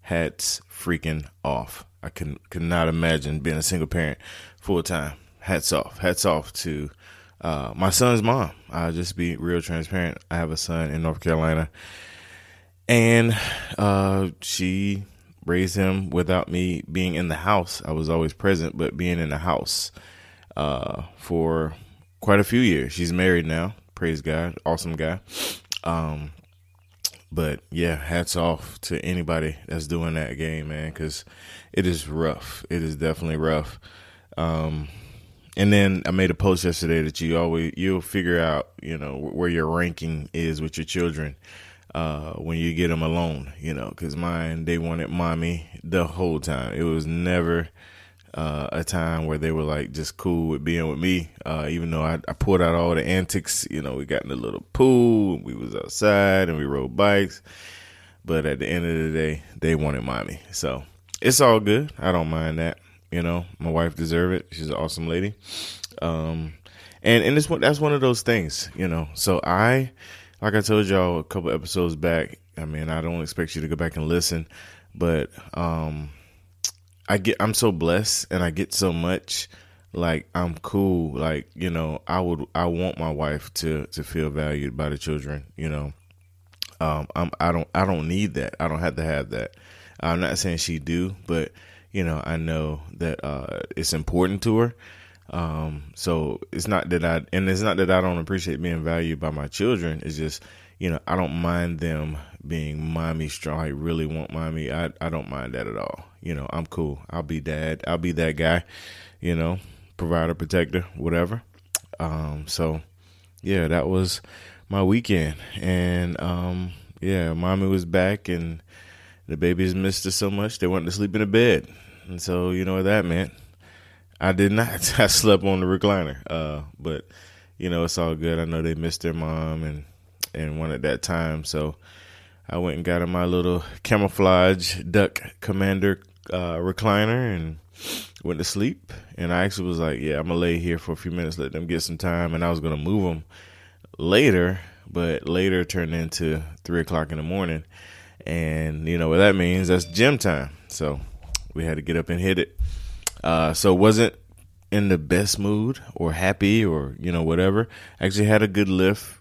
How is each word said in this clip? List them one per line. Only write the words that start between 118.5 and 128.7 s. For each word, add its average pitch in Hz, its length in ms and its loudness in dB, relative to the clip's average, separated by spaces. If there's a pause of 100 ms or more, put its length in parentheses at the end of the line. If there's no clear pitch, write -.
the 82 80 -4
babies 87 380 2
missed 95 300 0
her 95 60 0
so 98 200 0
much 101 280 -4
they 92 80 0
wanted 87 200 0
to 90 60 -2
sleep 101 220 -2
in 107 60 2
the 107 60 2
bed. 107 420 6 (400)
And 90 120 -10
so, 90 300 0
you 92 140 0
know 95 120 0
what 95 80 0
that 101 200 4
meant. 87 280 0 (880)
I 95 120 4
did 98 200 4
not. 110 460 0
<laughs> - 20 -
I 104 60 8
slept 98 380 6
on 95 160 2
the 92 60 2
recliner. 92 520 2 (100)
Uh, 76 340 -4 (160)
but, 76 280 -6 (500)
you 90 140 -4
know, 85 140 2
it's 85 120 -2
all 82 180 0
good. 82 240 0
I 82 60 0
know 80 160 -2
they 80 140 0